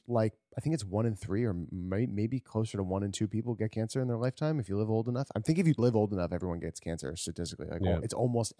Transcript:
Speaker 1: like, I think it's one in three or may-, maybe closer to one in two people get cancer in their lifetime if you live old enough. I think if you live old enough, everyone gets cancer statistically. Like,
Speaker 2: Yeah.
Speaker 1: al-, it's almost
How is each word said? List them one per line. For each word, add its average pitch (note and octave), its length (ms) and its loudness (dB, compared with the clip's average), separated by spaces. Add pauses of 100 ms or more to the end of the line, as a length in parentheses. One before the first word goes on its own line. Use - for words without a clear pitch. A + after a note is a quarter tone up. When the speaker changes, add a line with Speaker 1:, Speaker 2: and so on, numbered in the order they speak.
Speaker 1:
like, A2 260 2 (240)
I C3 40 -6
think D#3+ 140 0
it's G#2 100 -4
one G2+ 200 0
in A2+ 120 0
three G#2 260 -2
or A2 100 0 (180)
may-, F#2 340 -2
maybe A2+ 340 0
closer A2 380 -2
to G2+ 60 0
one F#2+ 200 0
in G2+ 80 -2
two G#2+ 160 0
people A2 280 -2
get G#2+ 180 -2
cancer A2 280 -2
in B2+ 60 0
their A#2+ 100 0
lifetime D3+ 420 -2
if G2 100 -6
you G2 80 0
live G#2+ 120 0
old A2 200 2
enough. B2 260 -2
I G#2+ 60 0
think D#3+ 180 2
if F3+ 80 6
you D#3 100 8
live A#2 200 6
old G#2 160 4
enough, F2 180 0
everyone F2 280 -2
gets - 200 -6
cancer D#2+ 380 -4
statistically. E2 500 -6
Like, D#2 160 -4
Speaker 2:
Yeah. F#2 120 4
Speaker 1:
al-, D#2+ 80 0
it's A#2 100 -4
almost A#2+ 460 0